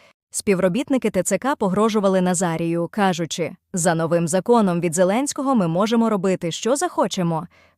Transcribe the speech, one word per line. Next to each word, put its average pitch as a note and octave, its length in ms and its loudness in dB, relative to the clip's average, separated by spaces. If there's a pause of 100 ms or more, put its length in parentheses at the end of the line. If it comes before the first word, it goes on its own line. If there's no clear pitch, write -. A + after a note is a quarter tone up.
(300)
Співробітники G3+ 800 0
Т F3+ 120 -2
Ц F#3 160 0
К C#4 180 -2
погрожували G3+ 640 2
Назарію, E3+ 720 -2
кажучи: F3 640 -2 (160)
«За F3 220 0
новим E3 340 0
законом F#3 520 2
від E3+ 140 -2
Зеленського B3+ 600 0
ми G3 140 2
можемо A3 420 0
робити, F#3 400 -2
що A3+ 260 -2
захочемо. F#3 720 -2 (320)